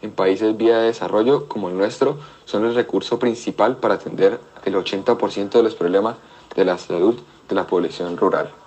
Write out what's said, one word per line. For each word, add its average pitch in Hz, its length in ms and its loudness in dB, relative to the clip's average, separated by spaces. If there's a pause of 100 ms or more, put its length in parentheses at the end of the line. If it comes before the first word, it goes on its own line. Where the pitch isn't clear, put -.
en 107 120 -12
países 98 440 2
vía 113 220 4
de 113 80 4
desarrollo 117 600 0
como 101 200 -6
el 90 80 -6
nuestro, 123 420 0 (260)
son 104 200 -2
el 117 120 0
recurso - 420 -2
principal 113 600 0
para 101 160 2
atender 98 440 0 (260)
el 95 120 -2
ochenta 98 420 0
por 101 140 -2
ciento 101 260 0
de 117 60 6
los 110 100 0
problemas 98 400 0 (400)
de 98 100 2
la 90 140 0
salud 92 400 0 (300)
de - 80 -4
la 92 100 -2
población 87 500 -2
rural. 85 360 0 (140)